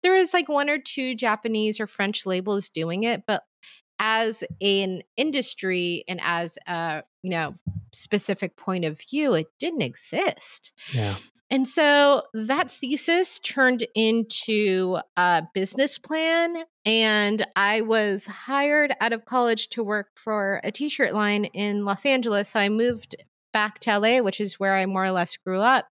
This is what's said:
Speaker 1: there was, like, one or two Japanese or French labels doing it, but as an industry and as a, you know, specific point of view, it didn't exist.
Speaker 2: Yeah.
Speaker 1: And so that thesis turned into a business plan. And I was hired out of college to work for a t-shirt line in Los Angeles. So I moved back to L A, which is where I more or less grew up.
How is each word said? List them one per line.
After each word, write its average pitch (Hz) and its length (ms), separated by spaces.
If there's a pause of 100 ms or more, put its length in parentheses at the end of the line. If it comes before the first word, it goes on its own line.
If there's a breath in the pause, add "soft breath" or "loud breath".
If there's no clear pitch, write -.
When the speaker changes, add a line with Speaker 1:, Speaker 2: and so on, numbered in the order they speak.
Speaker 1:
there 370 160
was, 349 120
like, 349 160
one 285 220
or 302 80
two 262 380
Japanese 214 640
or 214 80
French 202 400
labels 190 420
doing 165 320
it, 226 240
but 208 200 (600 loud breath)
as 220 380 (180)
an 196 400 (140)
industry 185 960
and 180 120
as 170 360 (100)
a, 165 360 (200)
you 185 80
know, 165 240 (380)
specific - 640
point 185 260
of 151 160
view, 277 340
it 160 140 (120)
didn't 320 220
exist. - 920 (200 loud breath)
Speaker 2:
Yeah. 104 220 (340 loud breath)
Speaker 1:
And 262 180
so 285 560 (100)
that 254 360
thesis 330 680
turned 254 460 (100)
into 214 1000 (180)
a 175 280 (100)
business 254 460
plan. 330 640 (220)
And 214 600 (100)
I 202 260
was 214 440
hired 285 720
out 233 140
of 220 120
college 233 440
to 233 140
work 208 240 (100)
for 202 480
a 214 60
t-shirt 285 420
line 208 320
in 208 400
Los 196 200
Angeles. 233 440
So 220 100
I 202 100
moved 233 460 (380)
back 214 260
to 226 120
L 208 140
A, 240 160
which 202 200
is 202 180
where 196 140
I 190 120
more 190 200
or 190 60
less 175 260
grew 185 240
up. 247 300